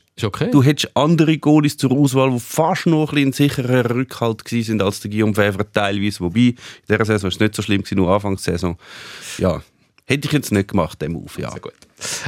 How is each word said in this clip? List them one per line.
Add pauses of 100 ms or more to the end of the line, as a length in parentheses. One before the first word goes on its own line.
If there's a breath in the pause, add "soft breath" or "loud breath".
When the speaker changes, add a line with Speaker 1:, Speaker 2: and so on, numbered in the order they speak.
(160)
Speaker 1:
Ist
okay.
Speaker 2:
du
hättest
andere
Goalies
zur
Auswahl,
die
fast
noch
ein
bisschen
ein
sicherer
Rückhalt
gewesen
sind
als
der
Guillaume
Favre
teilweise.
Wobei,
in (320 loud breath)
dieser
Saison
war
es
nicht
so
schlimm
gewesen,
nur
Anfangssaison. (580 loud breath)
Ja. (440)
Hätte
ich
jetzt
nicht
gemacht,
den
Move,
ja.
Speaker 1:
Sehr
gut. (540 loud breath)